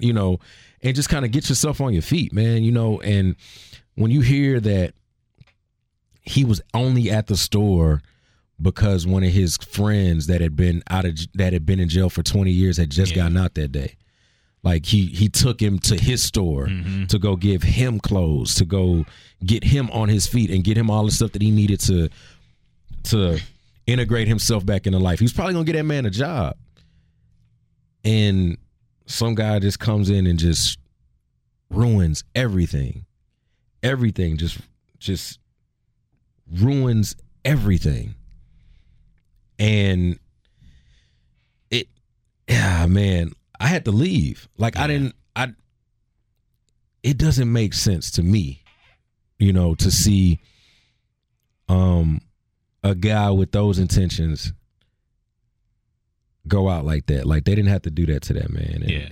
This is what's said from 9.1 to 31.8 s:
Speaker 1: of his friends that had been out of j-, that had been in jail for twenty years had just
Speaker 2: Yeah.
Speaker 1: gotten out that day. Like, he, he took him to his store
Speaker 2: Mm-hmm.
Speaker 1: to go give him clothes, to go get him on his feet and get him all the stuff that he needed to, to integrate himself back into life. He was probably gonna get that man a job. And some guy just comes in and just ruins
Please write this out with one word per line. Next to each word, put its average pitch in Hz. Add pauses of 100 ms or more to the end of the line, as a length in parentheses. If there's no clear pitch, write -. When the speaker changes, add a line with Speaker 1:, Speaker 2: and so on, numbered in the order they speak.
Speaker 1:
of 90
his 92
friends 98
that 87
had 78
been 85
out 92
of 82
j-, 80 (100)
that 92
had 82
been 95
in 87
jail 90
for 85
twenty 95
years 90
had 82
just 90
Speaker 2:
Yeah. 90
Speaker 1:
gotten 85
out 92
that 73
day. 69 (680)
Like, 85
he, 101
he 90
took -
him 101
to -
his -
store 80
Speaker 2:
Mm-hmm. 95
Speaker 1:
to 104
go 98
give 92
him 123
clothes, 80
to 98
go 90 (400)
get 107
him 131
on 110
his 104
feet 113
and 95
get 107
him 113
all 107
the 107
stuff -
that 101
he 107
needed 104
to, 85 (960)
to 90 (480)
integrate 117
himself 110
back 98
into 95
life. 90
He 107
was 123
probably 185
gonna 165
get 160
that 156
man 147
a 101
job. 117 (1500)
And 101 (500)
some 117
guy 107
just 98
comes 104
in 98
and 87
just 80 (920)
ruins 104 (100)